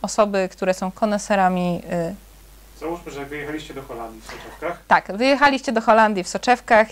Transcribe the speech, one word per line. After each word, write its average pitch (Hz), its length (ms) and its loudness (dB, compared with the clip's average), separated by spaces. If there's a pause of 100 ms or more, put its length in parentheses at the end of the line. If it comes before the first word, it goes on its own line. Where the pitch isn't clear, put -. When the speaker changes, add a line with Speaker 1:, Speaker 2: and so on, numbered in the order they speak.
Speaker 1:
osoby, 196 500 0
które - 220 0
są 185 180 -6
koneserami, 185 920 0 (100)
y, 175 240 -4 (640)
Speaker 2:
Załóżmy, 165 300 -8
że 139 140 -10
wyjechaliście 147 480 -10
do 135 80 -12
Holandii 117 400 -14
w - 40 -20
soczewkach. - 640 -10
Speaker 1:
Tak, 185 300 2
wyjechaliście 269 540 2
do 226 100 0
Holandii 214 420 4
w - 40 -16
soczewkach 220 640 2